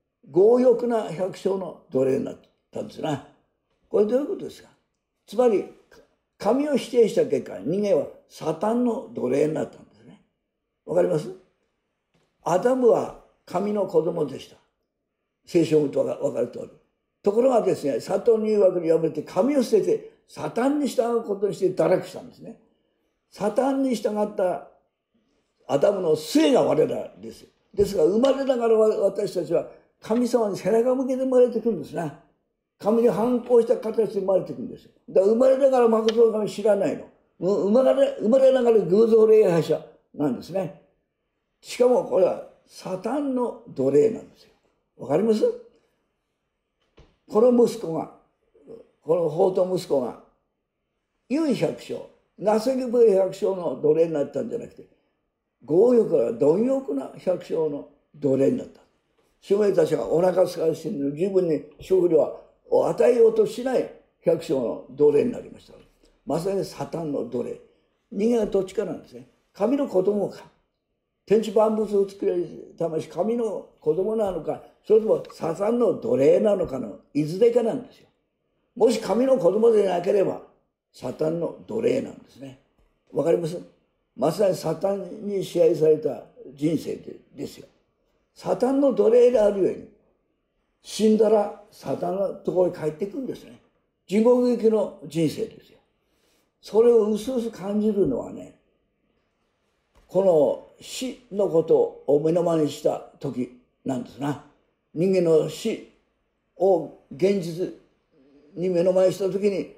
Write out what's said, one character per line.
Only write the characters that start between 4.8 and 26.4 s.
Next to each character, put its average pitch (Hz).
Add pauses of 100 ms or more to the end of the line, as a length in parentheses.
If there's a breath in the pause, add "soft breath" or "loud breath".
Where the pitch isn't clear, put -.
つ 202
ま 247
り、 202 (720)
神 269
を 285
否 -
定 233
し -
た 160
結 131
果、 101
人 175
間 196
は 131 (200)
サ 151
タ 214
ン 240
の 220
奴 120
隷 143
に 156
な 151
っ -
た -
ん -
で -
す -
ね。 - (640)
わ 156
か 175
り 175
ま 175
す？ 156 (1120)
ア 170
ダ 247
ム 247
は 156 (240)
神 202
の 208
子 165
供 165
で 135
し -
た。 - (880)
聖 170
書 151
を 151
見 139
る 127
と 131
わ 131
か-、 -
わ 135
か 120
る 123
通 -
り。 - (540)
と 202
こ 220
ろ 262
が 226
で 180
す -
ね、 131
サ 196
タ 233
ン 220
の 214
誘 214
惑 185
に 165
敗 160
れ 160
て 147
神 254
を 262
捨 214
て 180
て、 - (160)
サ 147
タ 247
ン 294
に 285
従 233
う 220
こ 202
と 202
に 185
し -
て 180
堕 165
落 180
し -
た -
ん -
で -
す -
ね。 - (720)
サ 208
タ 262
ン 269
に 262
従 214 (120)
っ 208
た 180 (1000)
ア 139
ダ 202
ム 190
の 156
末 285